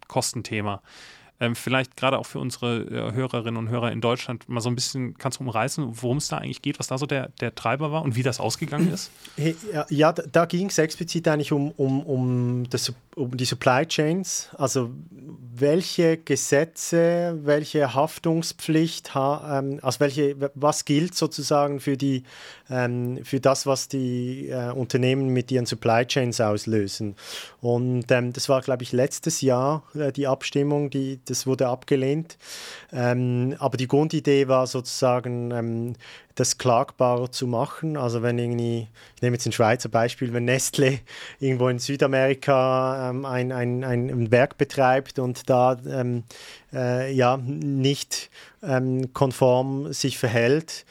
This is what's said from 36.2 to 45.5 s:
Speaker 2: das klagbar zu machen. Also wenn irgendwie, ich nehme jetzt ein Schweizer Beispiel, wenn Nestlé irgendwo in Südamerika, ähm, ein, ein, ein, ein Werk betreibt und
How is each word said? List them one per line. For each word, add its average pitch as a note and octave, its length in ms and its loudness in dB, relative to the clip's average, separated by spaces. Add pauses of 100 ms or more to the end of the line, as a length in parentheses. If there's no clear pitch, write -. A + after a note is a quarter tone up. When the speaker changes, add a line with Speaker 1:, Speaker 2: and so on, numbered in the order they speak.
Speaker 2:
das - 200 2
klagbar B2 760 2
zu B2+ 160 -4
machen. C#3+ 480 -2
Also A#2+ 260 -2
wenn A#2+ 160 0
irgendwie, A#2 480 -2 (300)
ich - 60 -4
nehme B2 120 2
jetzt A#2+ 100 -4
ein A#2 80 -2
Schweizer A#2 360 4
Beispiel, A#2 440 0
wenn A#2+ 160 0
Nestlé C3 520 2 (400)
irgendwo B2+ 280 2
in B2 120 0
Südamerika, C3 1300 2
ähm, C3 160 -6
ein, B2+ 240 -2
ein, B2 320 -2
ein, B2 260 0
ein A#2+ 220 0
Werk B2 260 6
betreibt C3+ 640 2
und B2 320 -4